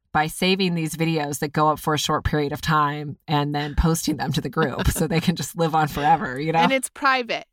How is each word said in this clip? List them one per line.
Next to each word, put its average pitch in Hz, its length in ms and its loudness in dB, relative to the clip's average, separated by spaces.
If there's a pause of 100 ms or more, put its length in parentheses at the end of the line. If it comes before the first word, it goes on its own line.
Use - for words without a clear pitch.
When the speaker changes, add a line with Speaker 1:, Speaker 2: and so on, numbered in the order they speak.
(160)
Speaker 1:
by 156 120 2
saving 185 480 0
these 160 200 -2
videos 156 440 0
that 151 120 -2
go 156 160 2
up 151 100 4
for - 160 -2
a 147 40 2
short - 260 -2
period 147 300 0
of 143 80 -8
time 151 560 0 (100)
and 147 260 0
then 147 220 -6
posting 160 400 2
them 135 160 -4
to 147 80 -4
the 151 80 -4
group 143 400 -2
so - 200 0
they 160 120 0
can 170 160 0
just - 220 -8
live 165 180 0
on 156 140 2
forever, 147 500 0
you 156 140 -2
know? 156 60 2
Speaker 2:
And 165 120 4
it's 262 160 0
private 240 640 -2